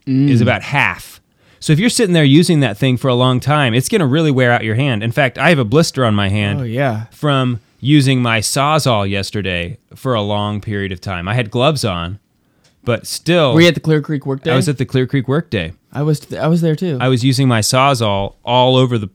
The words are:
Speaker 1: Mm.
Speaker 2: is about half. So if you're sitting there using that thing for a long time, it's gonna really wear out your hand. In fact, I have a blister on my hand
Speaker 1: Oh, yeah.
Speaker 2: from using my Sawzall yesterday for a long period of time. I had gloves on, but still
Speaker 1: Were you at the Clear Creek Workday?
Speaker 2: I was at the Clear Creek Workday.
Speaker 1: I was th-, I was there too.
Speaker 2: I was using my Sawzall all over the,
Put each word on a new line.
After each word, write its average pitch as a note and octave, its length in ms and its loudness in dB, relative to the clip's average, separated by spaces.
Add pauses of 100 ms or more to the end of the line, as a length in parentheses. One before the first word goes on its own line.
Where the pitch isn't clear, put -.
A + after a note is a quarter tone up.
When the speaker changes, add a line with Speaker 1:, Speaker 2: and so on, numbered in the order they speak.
Speaker 1:
Mm. C3+ 240 2
Speaker 2:
is B2 120 4
about G#2+ 220 0
half. - 580 -4 (400)
So - 120 0
if D3 60 2
you're A#3 100 2
sitting G#3 240 0
there D#3+ 100 4
using D3 380 4
that G#2+ 160 -2
thing C3 200 0
for C#3 120 -4
a B2+ 60 2
long B2+ 260 2
time, C#3+ 320 0
it's B2+ 160 0
gonna F#3+ 180 0
really D3+ 240 2
wear B2 200 2
out A#2+ 120 0
your A2 120 -2
hand. A#2+ 280 -2
In A#2 80 -2
fact, C3 260 -2
I C#3+ 120 2
have D#3+ 100 4
a B2 60 0
blister C3 400 0
on G#2+ 100 2
my G2+ 140 0
hand G2+ 320 -2
Speaker 1:
Oh, - 20 -6
yeah. A#2 480 -4
Speaker 2:
from C3 480 -2 (220)
using C3+ 400 2
my A2+ 180 0
Sawzall C3+ 720 0
yesterday F#2+ 680 -6 (180)
for C3 180 -4
a A2 80 0
long G#2 400 -4
period G2 300 -6
of F2+ 100 -10
time. F2+ 260 -8
I G#2 60 -4
had A#2 180 -4
gloves D#3 340 0
on, F2+ 340 -6 (680)
but A#2 200 -4
still D#3 480 -2
Speaker 1:
Were D#3+ 80 4
you F3 60 6
at E3 80 2
the - 60 -10
Clear D#3 200 0
Creek D3 240 -6
Workday? C#3 280 -4
Speaker 2:
I - 20 2
was C3 140 0
at C3+ 80 -2
the B2+ 80 -2
Clear C3 200 0
Creek C3 220 -2
Workday. A2+ 460 -4 (180)
Speaker 1:
I C#3 120 -6
was D3+ 180 0
th-, - 200 -12
I C#3 60 -2
was E3 140 2
there D#3+ 160 0
too. E3 240 -4
Speaker 2:
I B2+ 80 0
was B2+ 160 0
using C3+ 240 2
my A#2 100 2
Sawzall A2+ 760 0 (100)
all B2+ 320 4
over B2+ 200 2
the, G#2 180 -6